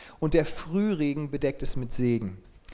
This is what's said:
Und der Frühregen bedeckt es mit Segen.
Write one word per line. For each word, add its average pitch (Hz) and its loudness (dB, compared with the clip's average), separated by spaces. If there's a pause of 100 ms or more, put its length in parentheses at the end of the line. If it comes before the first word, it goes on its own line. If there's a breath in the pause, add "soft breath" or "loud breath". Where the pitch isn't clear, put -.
(180 loud breath)
Und 156 2
der 160 6
Frühregen 156 0
bedeckt 139 -2
es - 2
mit 123 -2
Segen. 113 0 (320 loud breath)